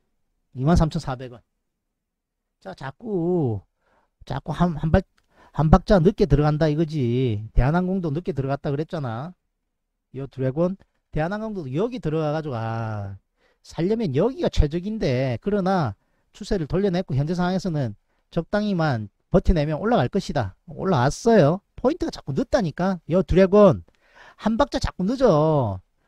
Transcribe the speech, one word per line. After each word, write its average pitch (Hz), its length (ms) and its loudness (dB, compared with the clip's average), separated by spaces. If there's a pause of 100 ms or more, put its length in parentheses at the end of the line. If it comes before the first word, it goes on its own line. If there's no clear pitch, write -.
(560)
이만 139 220 2
삼천사백 139 560 -2
원. 117 80 -20 (1160)
자, - 140 -16
자꾸, 165 880 -2 (640)
자꾸 131 260 -8
한, 175 240 0
한 160 140 -4
발, 190 140 6 (480)
한 151 180 0
박자 185 300 6
늦게 190 260 4
들어간다 151 420 2
이거지. 131 880 -2
대한항공도 175 560 0
늦게 170 220 -4
들어갔다 139 400 -4
그랬잖아. 143 640 -8 (800)
요 135 100 -10
드래곤, 135 500 -2 (360)
대한항공도 185 640 -6
여기 240 240 -2
들어가가지고, 151 560 -4
아, 110 640 -6 (420)
살려면 190 540 -4
여기가 247 340 0
최적인데, 151 920 0
그러나 190 540 0 (380)
추세를 190 340 -4
돌려냈고 180 480 -2
현재 147 180 -2
상황에서는 170 600 -2 (340)
적당히만 165 800 -2 (220)
버텨내면 156 480 2
올라갈 202 280 2
것이다. 147 480 -4 (120)
올라왔어요. 160 920 2 (140)
포인트가 320 360 -2
자꾸 - 220 -10
늦다니까. 185 680 -2 (100)
요 175 140 2
드래곤 185 600 6 (520)
한 220 200 -2
박자 285 220 0
자꾸 - 260 -4
늦어. 156 800 2 (260)